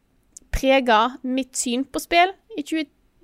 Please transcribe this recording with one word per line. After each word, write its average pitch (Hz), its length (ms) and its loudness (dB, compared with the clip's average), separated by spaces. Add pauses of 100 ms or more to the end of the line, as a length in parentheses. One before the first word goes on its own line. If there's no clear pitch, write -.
(520)
preget 254 720 2
mitt 262 340 -6
syn 247 280 -4
på 311 160 -6
spill 349 300 2 (260)
i 294 80 -8
tjue, 320 200 -4 (380)